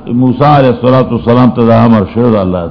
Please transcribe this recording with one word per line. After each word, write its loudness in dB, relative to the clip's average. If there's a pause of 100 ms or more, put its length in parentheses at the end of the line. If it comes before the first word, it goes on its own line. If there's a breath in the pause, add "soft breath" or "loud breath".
موسیٰ 0
علیہ 2
الصلوۃ 0
والسلام 0
تا -2
دا 4
امر 2 (120)
شد 0
اللہ -4